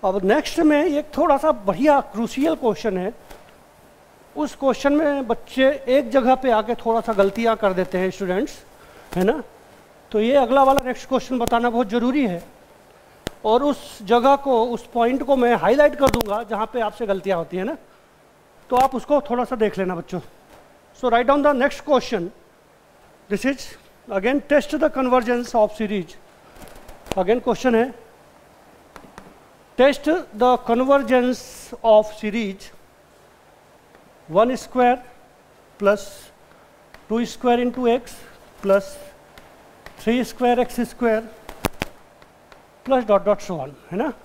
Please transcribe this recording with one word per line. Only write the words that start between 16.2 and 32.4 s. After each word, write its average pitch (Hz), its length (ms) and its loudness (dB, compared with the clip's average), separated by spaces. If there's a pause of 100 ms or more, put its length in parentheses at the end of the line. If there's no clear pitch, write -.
जहाँ 214 240 -4
पे 240 80 -4
आपसे 220 260 -6
गलतियाँ 190 300 -2
होती 165 200 -8
हैं 185 80 -6
ना, 285 120 -8 (920)
तो 254 60 0
आप 269 200 2
उसको 285 340 0
थोड़ा 240 140 -2
सा 247 120 -6
देख 214 220 0
लेना 185 180 -4
बच्चों। 170 240 -8 (800)
So 254 100 0
write 233 180 4
down 277 140 4
the 294 120 4
next 277 320 -2
question. 220 460 0 (1000)
This 202 140 -4
is 269 320 -6 (340)
again 220 380 -2
test 285 320 2
the 311 100 2
convergence 247 640 0
of 214 220 2
series। 202 400 -6 (1000)
Again 202 240 0
question 240 340 -2
है, 240 180 0 (1800)
test 269 280 4 (280)
the 240 240 2 (120)
convergence 254 1040 0 (100)
of 214 300 4
series 208 580 -6 (1600)